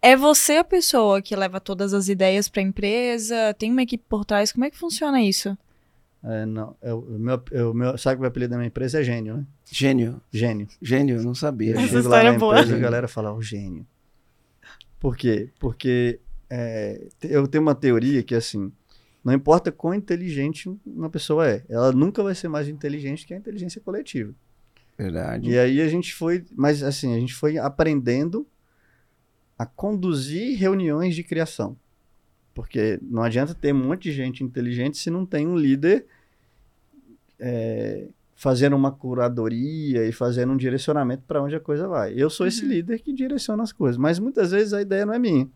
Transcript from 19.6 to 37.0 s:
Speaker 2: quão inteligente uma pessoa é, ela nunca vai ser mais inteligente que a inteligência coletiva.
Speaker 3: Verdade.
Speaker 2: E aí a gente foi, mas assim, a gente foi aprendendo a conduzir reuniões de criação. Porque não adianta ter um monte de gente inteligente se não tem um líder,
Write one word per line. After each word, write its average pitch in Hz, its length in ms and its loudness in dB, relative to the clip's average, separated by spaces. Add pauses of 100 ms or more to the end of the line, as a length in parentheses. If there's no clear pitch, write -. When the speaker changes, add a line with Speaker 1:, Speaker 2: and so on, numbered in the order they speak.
Speaker 2:
quão 165 240 -4
inteligente 170 760 -4 (160)
uma 160 240 -8
pessoa 160 400 0
é, 113 180 -2
ela 120 240 2
nunca 160 320 2
vai 196 120 -2
ser 180 120 -10
mais 151 220 -4
inteligente 147 580 -8
que 180 60 -12
a 180 40 -12
inteligência 208 440 -12
coletiva. 143 520 -8 (640)
Speaker 3:
Verdade. 104 520 -4
Speaker 2:
E 120 100 4
aí 131 220 4
a 160 80 2
gente 170 260 -4
foi, 170 300 -4 (100)
mas 143 280 2
assim, 139 320 -2
a 113 40 0
gente 123 140 -4
foi 151 240 -2
aprendendo 143 920 0 (1120)
a 117 60 -6
conduzir 185 920 -4
reuniões 180 580 2
de 160 80 -8
criação. 156 520 -4 (760)
Porque 110 480 -2
não 117 220 -4
adianta 127 320 0
ter 143 180 0
um 131 140 2
monte 180 160 -4
de 170 80 -6
gente 131 320 -6
inteligente 123 540 -4
se - 120 -6
não 180 160 -2
tem 156 220 -2
um 175 100 0
líder, 151 480 2 (1300)